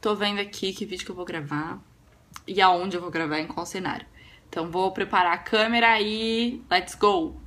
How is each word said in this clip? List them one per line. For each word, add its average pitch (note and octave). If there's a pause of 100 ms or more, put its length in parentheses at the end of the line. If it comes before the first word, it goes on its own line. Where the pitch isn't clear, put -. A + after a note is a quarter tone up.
Tô G#3
vendo G3+
aqui G3+
que G#3+
vídeo F#3
que -
eu F#3
vou F3+
gravar D#3+ (680)
e F#3+
aonde F#3
eu E3+
vou F3
gravar, D#3
em D#3
qual E3
cenário. F#3 (420)
Então E3
vou F#3
preparar F#3+
a F3
câmera A3+
e A3+
let's F3+
go! F#3